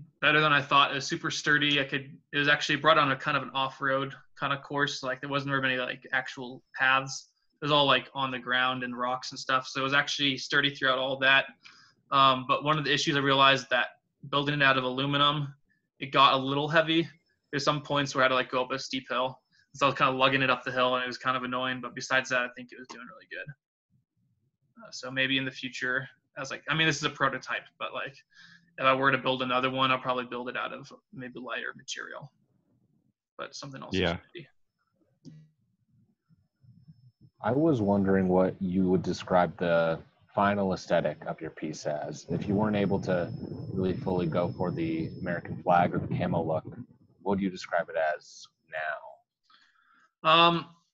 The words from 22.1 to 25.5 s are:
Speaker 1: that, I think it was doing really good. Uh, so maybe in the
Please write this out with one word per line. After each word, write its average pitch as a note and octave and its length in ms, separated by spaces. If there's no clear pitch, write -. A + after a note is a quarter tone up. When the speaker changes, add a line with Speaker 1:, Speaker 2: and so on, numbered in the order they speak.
Speaker 1:
that, B2+ 120
I B2 140
think B2 140
it - 80
was B2+ 100
doing B2 180
really F#2+ 240
good. C#3 220
Uh, - 120
so B2+ 180
maybe C3 280
in C3+ 60
the C3 60